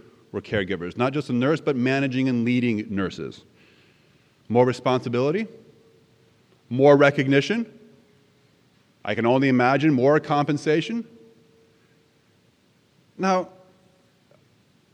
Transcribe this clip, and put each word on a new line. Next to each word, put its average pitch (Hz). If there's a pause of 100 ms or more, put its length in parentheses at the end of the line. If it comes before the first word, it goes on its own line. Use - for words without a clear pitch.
(300)
were 101
caregivers. 92
Not 131
just 147
a -
nurse, 131
but 147
managing 131
and 120
leading 120
nurses. 82 (1040)
More 120
responsibility, 127 (1200)
more 139
recognition. 143 (1400)
I 104
can 113
only 131
imagine 131
more 139
compensation. 151 (2250)
Now, 185 (1500)